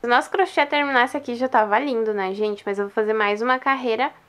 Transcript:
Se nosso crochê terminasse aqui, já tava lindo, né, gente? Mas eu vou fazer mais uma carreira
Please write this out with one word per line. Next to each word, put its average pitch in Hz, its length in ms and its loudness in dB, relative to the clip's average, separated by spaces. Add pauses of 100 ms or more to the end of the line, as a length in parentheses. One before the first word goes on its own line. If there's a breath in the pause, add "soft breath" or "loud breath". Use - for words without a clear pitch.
Se - 20 -2
nosso 247 200 4
crochê 370 360 2
terminasse 285 520 0
aqui, 269 180 -6
já 254 140 -2
tava 214 300 4
lindo, 226 340 -2
né, 190 200 -2
gente? 208 320 -4
Mas 202 140 -4
eu 202 60 -2
vou 202 80 -12
fazer 214 180 0
mais 208 300 0
uma 254 180 0
carreira 254 500 -2 (200)